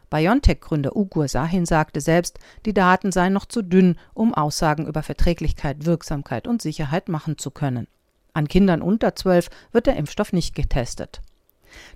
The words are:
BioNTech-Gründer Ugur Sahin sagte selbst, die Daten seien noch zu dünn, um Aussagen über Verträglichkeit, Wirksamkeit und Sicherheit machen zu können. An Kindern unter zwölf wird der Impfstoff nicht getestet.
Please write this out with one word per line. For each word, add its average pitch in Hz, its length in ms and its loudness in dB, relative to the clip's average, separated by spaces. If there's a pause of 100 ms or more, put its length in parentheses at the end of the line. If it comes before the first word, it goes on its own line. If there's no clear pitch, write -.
(120)
BioNTech-Gründer 156 840 0
Ugur 175 320 -2
Sahin 165 380 -2
sagte 156 340 0
selbst, 165 380 0 (280)
die 196 100 -4
Daten 185 360 2
seien 185 220 0
noch 202 120 -2
zu 233 180 -6
dünn, 180 340 4 (160)
um 220 220 0
Aussagen 151 500 0
über 151 160 -4
Verträglichkeit, 151 840 0
Wirksamkeit 151 640 -2
und 233 140 -2
Sicherheit 156 480 -4
machen 156 300 -4
zu 139 100 -8
können. 127 380 -4 (460)
An 151 140 0
Kindern 185 360 4
unter 202 320 0
zwölf 180 340 2 (220)
wird 233 160 2
der 175 80 2
Impfstoff - 360 -6
nicht 175 220 -2
getestet. - 680 -4 (760)